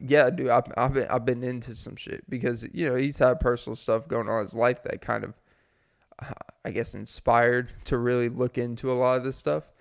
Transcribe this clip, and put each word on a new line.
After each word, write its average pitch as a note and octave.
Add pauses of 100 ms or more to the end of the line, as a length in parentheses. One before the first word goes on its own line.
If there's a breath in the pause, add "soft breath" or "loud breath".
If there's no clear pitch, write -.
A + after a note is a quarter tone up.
"Yeah, C#3
dude, C3
I've, A#2+ (120)
I've C3
been, B2+
I've A#2+
been B2
into A#2+
some -
shit." -
Because, A#2+
you E3
know, B2+
he's C#3
had B2+
personal A#2+
stuff -
going A2+
on A2+
in G2+
his F#2+
life A#2+
that -
kind A2+
of, G2+ (840)
uh, B2+ (320)
I F#2+
guess, A2+
inspired A#2+ (120)
to B2+
really A#2+
look B2
into A#2+
a B2+
lot B2+
of B2
this C3
stuff. D3+ (100)